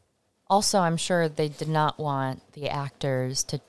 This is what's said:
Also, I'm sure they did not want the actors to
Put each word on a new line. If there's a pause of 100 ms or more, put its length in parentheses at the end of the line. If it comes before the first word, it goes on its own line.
(480)
Also,
I'm
sure
they
did
not
want (140)
the
actors
to